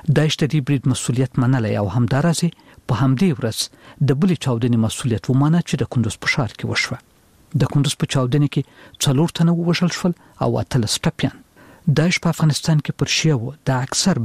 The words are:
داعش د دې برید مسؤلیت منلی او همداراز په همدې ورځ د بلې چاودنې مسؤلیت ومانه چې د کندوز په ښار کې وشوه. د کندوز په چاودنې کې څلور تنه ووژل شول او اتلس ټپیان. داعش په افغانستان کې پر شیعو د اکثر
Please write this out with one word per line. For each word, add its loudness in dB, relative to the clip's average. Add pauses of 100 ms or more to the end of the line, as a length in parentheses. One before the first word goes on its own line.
(180)
داعش 2
د 0
دې 0
برید 0
مسؤلیت -2
منلی 0
او 0
همداراز 0 (480)
په 0
همدې 2
ورځ -4 (500)
د 2
بلې 2 (100)
چاودنې 0
مسؤلیت -2
ومانه 4
چې -4
د -4
کندوز 0
په 0
ښار -2
کې -10
وشوه. -4 (640)
د 0
کندوز 0
په -4
چاودنې 2
کې -2 (440)
څلور 2
تنه 4
ووژل 0
شول 0 (320)
او 2 (120)
اتلس -2
ټپیان. -4 (580)
داعش 2
په 0
افغانستان 2
کې -6 (100)
پر -2
شیعو 0 (180)
د 0
اکثر 0